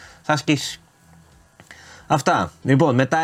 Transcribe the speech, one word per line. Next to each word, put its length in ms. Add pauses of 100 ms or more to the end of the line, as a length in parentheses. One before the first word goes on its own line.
(220)
Θα 160
σκίσει. 420 (1300)
Αυτά. 440 (120)
Λοιπόν, 320
μετά 280